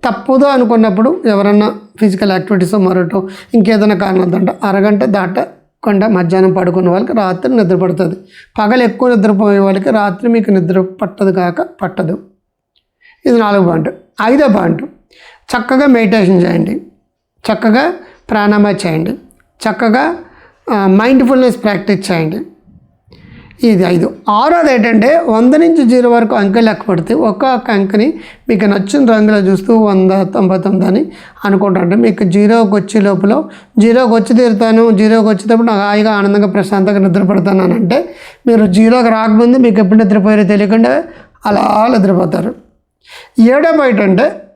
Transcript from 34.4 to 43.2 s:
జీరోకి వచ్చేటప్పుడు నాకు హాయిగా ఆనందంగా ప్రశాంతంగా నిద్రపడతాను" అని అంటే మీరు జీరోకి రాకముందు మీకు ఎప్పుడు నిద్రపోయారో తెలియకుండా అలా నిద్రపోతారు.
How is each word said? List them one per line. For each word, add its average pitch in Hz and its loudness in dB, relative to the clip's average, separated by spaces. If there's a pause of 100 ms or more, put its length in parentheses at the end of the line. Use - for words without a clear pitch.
జీరోకి 214 2
వచ్చేటప్పుడు 220 0
నాకు 214 0
హాయిగా 208 0
ఆనందంగా 202 0
ప్రశాంతంగా 202 0
నిద్రపడతాను" 190 0
అని 185 0
అంటే 233 -2 (320)
మీరు 226 4
జీరోకి 226 2
రాకముందు 226 2
మీకు 226 2
ఎప్పుడు 214 4
నిద్రపోయారో 208 2
తెలియకుండా 226 0 (420)
అలా 214 0
నిద్రపోతారు. 185 0 (840)